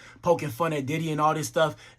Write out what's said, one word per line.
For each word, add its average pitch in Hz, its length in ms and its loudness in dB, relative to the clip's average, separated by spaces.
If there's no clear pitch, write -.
poking 165 280 2
fun 160 240 -2
at 139 120 -2
Diddy 160 260 -4
and 151 100 -2
all 156 120 4
this 156 140 -2
stuff, 156 280 2